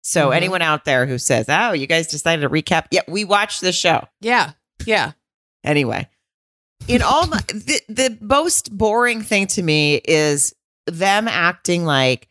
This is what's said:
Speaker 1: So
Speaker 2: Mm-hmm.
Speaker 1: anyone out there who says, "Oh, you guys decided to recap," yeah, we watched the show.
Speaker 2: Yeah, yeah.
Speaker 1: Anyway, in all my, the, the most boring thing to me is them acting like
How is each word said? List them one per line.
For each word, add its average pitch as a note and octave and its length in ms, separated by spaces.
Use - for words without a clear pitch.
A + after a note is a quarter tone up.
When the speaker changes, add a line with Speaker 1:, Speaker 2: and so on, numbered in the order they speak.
Speaker 1:
So D#3 260
Speaker 2:
Mm-hmm. B2+ 60
Speaker 1:
anyone F3+ 280
out D#3 240
there C3 200
who C3 120
says, A#2 320
"Oh, G3+ 240
you C3+ 140
guys E3 200
decided D#3+ 360
to C3+ 60
recap," D#3 420
yeah, F#3+ 160
we G3 180
watched G3+ 360
the F#3 120
show. E3+ 340
Speaker 2:
Yeah, A3+ 300
yeah. G3+ 260
Speaker 1:
Anyway, C3 420
in A#3+ 140
all D#4 260
my, D4+ 220
the, B3 400
the A#3 320
most C#4 540
boring A3+ 460
thing G3+ 260
to - 140
me D3+ 340
is D3+ 500
them G3 400
acting F3 580
like C3 460